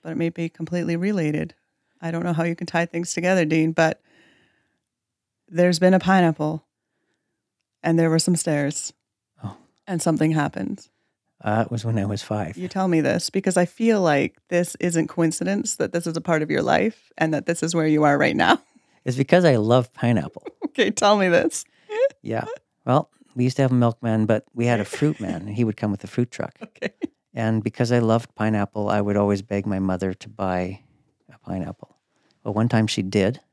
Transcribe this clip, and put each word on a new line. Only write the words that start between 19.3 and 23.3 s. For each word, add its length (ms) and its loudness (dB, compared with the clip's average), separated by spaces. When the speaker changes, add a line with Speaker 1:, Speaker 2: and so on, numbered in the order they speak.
Speaker 2:
I 100 6
love 380 2
pineapple. 500 -2
Speaker 1:
Okay, 240 0
tell 260 4
me 140 2
this. 340 2
Speaker 2:
Yeah. 240 -6
Well, 240 2